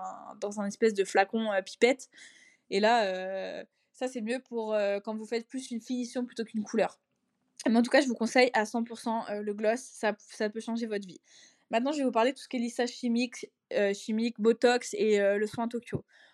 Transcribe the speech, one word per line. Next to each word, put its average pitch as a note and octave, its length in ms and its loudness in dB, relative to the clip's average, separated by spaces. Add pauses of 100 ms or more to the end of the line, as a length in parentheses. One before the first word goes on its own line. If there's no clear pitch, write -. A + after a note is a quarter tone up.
(420)
dans G#3 180 -6
un G3+ 60 -2
espèce G#3+ 280 2
de G3 100 0
flacon, G#3 480 2
euh, F#3+ 100 0
pipette. - 480 2 (640)
Et G3 80 0
là, A3 260 4
euh, F#3+ 580 -6 (300)
ça, B3+ 140 -6
c'est C4 140 -6
mieux A#3 180 -4
pour, A3 340 -6
euh, G3+ 260 0
quand G#3+ 160 -6
vous A3 100 -8
faites A#3 220 -6
plus C4 240 -10
une A3+ 100 -6
finition B3 440 -4
plutôt A#3 180 -8
qu'une G#3+ 200 -4
couleur. - 360 0 (680)
Mais A3+ 100 6
en B3 40 6
tout A#3+ 80 2
cas, C#4 120 6
je C4+ 60 2
vous A#3 80 -2
conseille B3 380 4
à G#3+ 120 4
cent A#3 180 -2
pour A#3 160 -8
cent, A3+ 300 -4
euh, G#3 120 -6
le G#3 120 -4
gloss. A3 260 0
Ça, G#3+ 400 -2
ça - 300 -4
peut A3+ 100 -8
changer A3+ 260 -4
votre G3+ 220 -6
vie. E3 140 -18 (500)
Maintenant, B3 200 0
je D#4 80 -2
vais C#4 40 2
vous B3+ 80 2
parler A#3 200 4
de C#4 60 -8
tout - 60 -16
ce - 60 -20
qui C4 80 -4
est - 20 0
lissage A#3+ 300 -2
chimique, A#3+ 600 -2 (220)
euh, G3+ 200 2
chimique, A3 460 -2
botox A#3+ 540 2
et, G#3 260 2
euh, G3+ 180 2
le G#3+ 100 -2
soin A#3 200 -6
Tokyo. - 380 -8 (280)